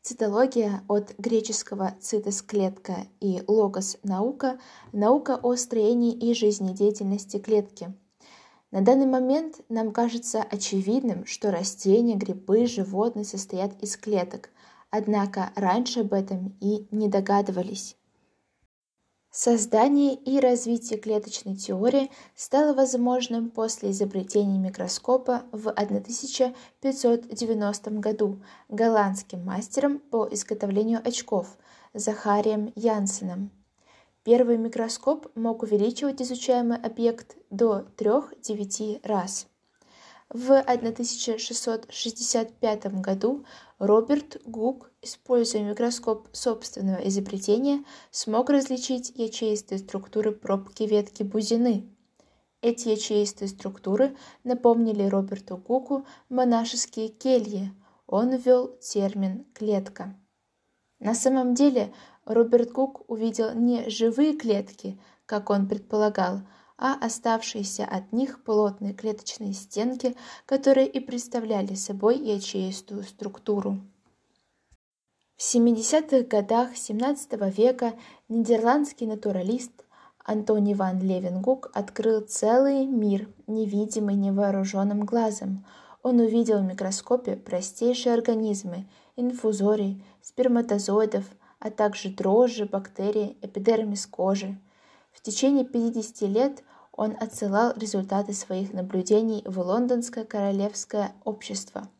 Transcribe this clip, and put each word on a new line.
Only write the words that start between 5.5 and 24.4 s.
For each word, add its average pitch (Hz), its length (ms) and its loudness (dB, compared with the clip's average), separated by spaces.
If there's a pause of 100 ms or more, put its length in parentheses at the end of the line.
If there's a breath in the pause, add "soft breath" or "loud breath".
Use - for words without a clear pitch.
строении 233 560 2
и 233 220 0
жизнедеятельности 202 1040 0
клетки. 202 560 -2 (800 soft breath)
На 190 100 0
данный 269 240 6
момент 262 640 0
нам 226 220 -2
кажется 233 500 -2
очевидным, 202 840 -2
что - 240 -2
растения, 196 640 2
грибы, 196 500 2
животные 208 600 -2
состоят 196 580 -6
из 196 120 -8
клеток. 190 540 -4 (400 soft breath)
Однако 202 680 -2
раньше 208 440 0
об 202 140 0
этом 190 460 -4
и 208 300 -2
не 214 180 0
догадывались. 202 880 0 (1400)
Создание 262 800 4
и 269 280 0
развитие 233 580 2
клеточной 214 560 -4
теории 240 560 0 (240 loud breath)
стало 294 380 2
возможным 247 760 0
после 220 420 -4
изобретения 196 680 0